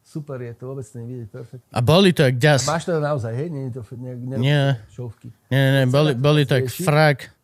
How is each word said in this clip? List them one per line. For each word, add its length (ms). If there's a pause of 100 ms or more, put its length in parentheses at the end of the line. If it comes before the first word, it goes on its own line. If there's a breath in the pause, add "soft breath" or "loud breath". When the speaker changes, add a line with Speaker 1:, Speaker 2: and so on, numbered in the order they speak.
Speaker 1:
super 380
je, 140
to 120
vôbec 220
to 100
nevidieť, 320
perfektne. 400
Speaker 2:
A 120
boli 300
to 120
jak 140
ďas. 260
Speaker 1:
A 100
máš 120
to 120
naozaj, 360
hej? 160
Nie 160
je 80
to 100
f-, 120
ne-, 220
ne-, 220
Speaker 2:
Nie. 240 (260)
Speaker 1:
šovky. 400 (200)
Speaker 2:
Nie, 140 (100)
nie, 100
Speaker 1:
Čo 100
Speaker 2:
boli, 140
Speaker 1:
sa 80
to 60
Speaker 2:
boli 220
to 120
jak 140
Speaker 1:
rieši? 140
Speaker 2:
frak. 360 (260)